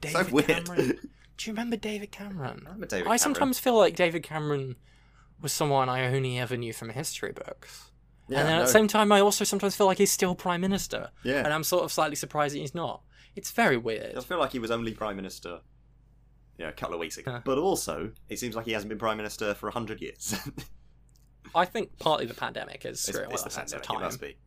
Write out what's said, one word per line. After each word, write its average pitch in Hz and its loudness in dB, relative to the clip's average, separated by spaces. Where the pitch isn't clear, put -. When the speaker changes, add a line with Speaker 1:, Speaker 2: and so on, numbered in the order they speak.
Speaker 1:
So 160 2
Speaker 2:
David 185 0
Speaker 1:
weird. 143 6
Speaker 2:
Cameron. 175 0
Do - -6
you 226 -6
remember 233 -2
David 208 -6
Cameron? 190 -8
Speaker 1:
I - -
remember 190 -10
David 95 -2
Speaker 2:
I - 0
Speaker 1:
Cameron. 233 4
Speaker 2:
sometimes 277 2
feel 240 6
like 170 8
David 170 2
Cameron 147 -2
was 147 -4
someone 139 4
I 127 0
only 127 0
ever 123 -2
knew 117 -4
from 113 -10
history 131 -6
books. - -14
Speaker 1:
Yeah, 135 0
Speaker 2:
And 143 4
then 160 4
at 165 4
Speaker 1:
no. 147 4
Speaker 2:
the 127 2
same 220 8
time, 214 4
I 202 10
also 202 6
sometimes 196 0
feel 208 6
like 185 4
he's 202 6
still 180 2
Prime 180 -2
Minister. 190 -2
Speaker 1:
Yeah. 131 2
Speaker 2:
And 151 2
I'm 156 0
sort 175 2
of 156 -4
slightly 156 2
surprised 147 -2
that 139 -6
he's 147 -8
not. 160 -4
It's - -10
very 185 4
weird. 113 -4
Speaker 1:
I 123 -8
feel 180 -4
like 135 2
he 131 -4
was 113 -4
only 117 -2
Prime 104 -6
Minister, 90 -10
yeah, 82 -8
a 76 -8
couple - -8
of 85 -6
weeks 82 -6
ago. - -8
Speaker 2:
Huh. 123 -10
Speaker 1:
But 131 0
also, 113 -2
it 110 -8
seems 120 -6
like 113 -6
he 113 -4
hasn't 107 -4
been 107 -8
Prime 110 0
Minister 107 -4
for 107 -6
a - -12
hundred 110 -6
years. - -8
<laughs> - -14
Speaker 2:
I 170 4
think - -6
partly 151 2
the 117 -8
pandemic - -8
is 120 -8
Speaker 1:
It's, - -4
Speaker 2:
screwing 98 -4
Speaker 1:
it's - -4
Speaker 2:
with - -10
Speaker 1:
the 71 -8
Speaker 2:
our 69 -8
sense 69 -10
of 71 -8
Speaker 1:
pandemic, - -12
it - -4
Speaker 2:
time. 110 -4
Speaker 1:
must 127 -8
be. 69 -12